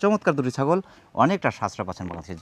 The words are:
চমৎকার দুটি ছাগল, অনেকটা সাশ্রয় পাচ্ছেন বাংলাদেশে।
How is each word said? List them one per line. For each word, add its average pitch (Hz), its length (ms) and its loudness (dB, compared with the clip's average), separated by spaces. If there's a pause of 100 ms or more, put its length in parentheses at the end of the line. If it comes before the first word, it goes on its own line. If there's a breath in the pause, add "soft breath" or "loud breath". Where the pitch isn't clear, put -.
চমৎকার 196 340 2
দুটি 127 160 0
ছাগল, 147 300 2 (340 soft breath)
অনেকটা 151 360 2
সাশ্রয় 104 360 -4
পাচ্ছেন 92 220 -8
বাংলাদেশে। 85 340 -10